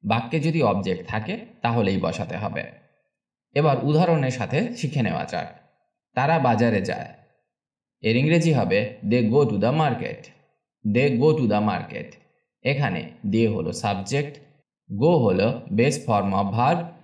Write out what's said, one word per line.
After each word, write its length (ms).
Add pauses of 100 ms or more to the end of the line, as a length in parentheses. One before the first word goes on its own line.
বাক্যে 360
যদি 220
অবজেক্ট 460
থাকে, 300 (240)
তাহলেই 340
বসাতে 400
হবে। 280 (880)
এবার 300
উদাহরণের 460
সাথে 460
শিখে 260
নেওয়া 220
যাক। 300 (600)
তারা 240
বাজারে 420
যায়, 280 (920)
এর 160
ইংরেজি 360
হবে, 440 (100)
"They 220
go 160
to 100
the 180
market।" 540 (680)
"They 260
go 200
to 80
the 140
market।" 520 (500)
এখানে 480 (160)
they 280
হলো 180
সাবজেক্ট, 680 (540)
go 260
হলো 420 (100)
base 260 (100)
form 260
of 200
verb 300 (220)